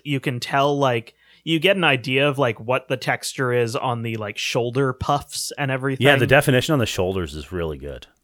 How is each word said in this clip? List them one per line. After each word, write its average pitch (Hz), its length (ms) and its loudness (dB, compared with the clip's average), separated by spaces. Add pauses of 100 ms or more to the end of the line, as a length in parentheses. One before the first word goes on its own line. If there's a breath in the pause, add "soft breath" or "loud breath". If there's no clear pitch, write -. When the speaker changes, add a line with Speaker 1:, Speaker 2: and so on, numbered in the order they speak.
Speaker 1:
You 143 140 -2
can 123 220 -6
tell, 143 360 0
like, 127 380 0 (300 soft breath)
you 160 160 0
get 190 160 4
an 180 80 0
idea 135 440 2
of, 135 100 -2
like, 123 200 0
what 127 300 -2
the 131 80 -2
texture 127 560 -2
is 120 240 0
on 117 260 -2
the, 113 140 -4
like, 107 220 -8
shoulder 127 540 0
puffs - 680 -4
and 139 120 -2
everything. 131 360 0
Speaker 2:
Yeah, 139 100 6
the 120 100 2
definition 139 460 4
on 147 80 2
the 107 60 0
shoulders 90 500 -2
is 76 160 -12
really 82 260 -4
good. 69 300 -14 (160)